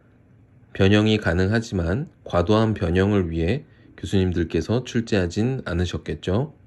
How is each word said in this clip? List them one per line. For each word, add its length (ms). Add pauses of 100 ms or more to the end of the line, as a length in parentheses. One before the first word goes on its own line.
(720)
변형이 460
가능하지만 920 (160)
과도한 500
변형을 560
위해 340 (320)
교수님들께서 880
출제하진 800
않으셨겠죠? 880 (120)